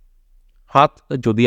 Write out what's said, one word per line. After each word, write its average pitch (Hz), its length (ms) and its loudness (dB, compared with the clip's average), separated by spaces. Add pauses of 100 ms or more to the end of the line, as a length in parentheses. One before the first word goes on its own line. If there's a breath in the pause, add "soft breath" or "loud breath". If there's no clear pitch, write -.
(720)
হাত 143 200 2 (300)
যদি 113 240 -2